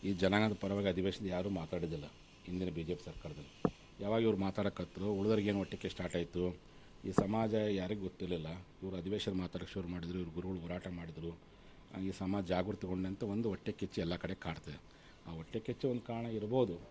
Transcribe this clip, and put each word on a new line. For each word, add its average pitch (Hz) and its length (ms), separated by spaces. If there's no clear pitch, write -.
ಈ 98 80
ಜನಾಂಗದ 101 480
ಪರವಾಗಿ 98 280
ಅಧಿವೇಶನದ 92 380
ಯಾರೂ 92 240
ಮಾತಾಡಿದ್ದಿಲ್ಲ 82 540
ಹಿಂದಿನ 90 260
ಬಿ 82 140
ಜೆ 82 100
ಪಿ - 100
ಸರ್ಕಾರದಲ್ಲಿ. - 680
ಯಾವಾಗ 107 220
ಇವ್ರು 110 140
ಮಾತಾಡಕತ್ರು, 98 760
ಉಳಿದವ್ರಿಗೆ 104 360
ಏನು 101 120
ಒಟ್ಟಿಗೆ 92 280
ಸ್ಟಾರ್ಟ್ 87 280
ಆಯ್ತು, 87 420
ಈ 95 80
ಸಮಾಜ 107 420
ಯಾರಿಗೂ 104 480
ಗೊತ್ತಿರಲಿಲ್ಲ. 87 460
ಇವ್ರು 95 140
ಅಧಿವೇಶನ 95 360
ಮಾತಾಡಕ್ಕೆ 90 400
ಶುರು 90 160
ಮಾಡಿದ್ರು, 87 300
ಇವ್ರು 85 120
ಗುರುಗಳು 90 280
ಹೋರಾಟ 87 300
ಮಾಡಿದ್ರು, 82 500
ಆ, 95 60
ಈ 95 120
ಸಮಾಜ 98 320
ಜಾಗೃತಿಗೊಂಡಂತೆ 92 840
ಒಂದು 107 220
ಹೊಟ್ಟೆ 98 240
ಕಿಚ್ಚು - 280
ಎಲ್ಲ 87 160
ಕಡೆ 90 180
ಕಾಡ್ತದೆ. 80 460
ಆ 82 40
ಹೊಟ್ಟೆ 82 300
ಕಿಚ್ಚು 123 280
ಒಂದು 123 120
ಕಾರಣ 117 260
ಇರ್ಬೋದು 110 480